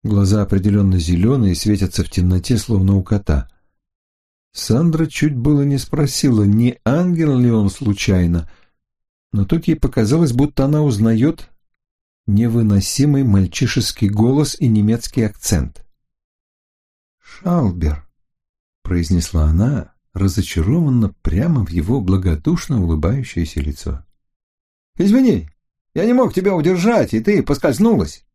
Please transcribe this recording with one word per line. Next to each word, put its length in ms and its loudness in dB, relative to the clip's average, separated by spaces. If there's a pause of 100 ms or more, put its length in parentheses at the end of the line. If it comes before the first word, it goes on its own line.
Глаза 380 2
определенно 580 2
зеленые, 560 2
светятся 480 -2
в 60 -6
темноте, 480 0
словно 380 0
у 80 0
кота. 460 -2 (1000)
Сандра 540 0
чуть 300 -2
было 280 0
не 140 0
спросила, 680 0
не 420 2
ангел 520 0
ли 140 2
он 180 2
случайно, 800 -2 (840)
но 140 0
тут 220 0
ей 80 2
показалось, 580 0
будто 320 0
она 160 0
узнает 680 0 (760)
невыносимый 1000 2
мальчишеский 840 0
голос 520 2
и 80 0
немецкий 560 0
акцент. 600 -4 (1300)
«Шалбер», 880 -2 (800)
произнесла 560 0
она, 480 0 (200)
разочарованно 960 0 (120)
прямо 440 0
в 40 -12
его 320 -2
благодушно 800 -2
улыбающееся 800 -4
лицо. 460 -8 (920)
«Извини, 520 2 (440)
я 120 -2
не 80 2
мог 200 2
тебя 220 0
удержать, 580 0
и 60 0
ты 240 0
поскользнулась». 920 0